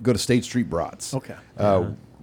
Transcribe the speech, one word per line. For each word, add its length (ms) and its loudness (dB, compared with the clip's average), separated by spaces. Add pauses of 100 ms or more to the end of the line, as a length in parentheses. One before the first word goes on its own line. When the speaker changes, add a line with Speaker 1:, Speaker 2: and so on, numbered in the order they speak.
Speaker 1:
go 120 2
to 60 0
State 240 2
Street 260 -2
Brats. 440 -4
Speaker 2:
Okay. 200 -6 (240)
Speaker 1:
Uh, 260 4
Speaker 3:
Yeah. 60 -4 (340)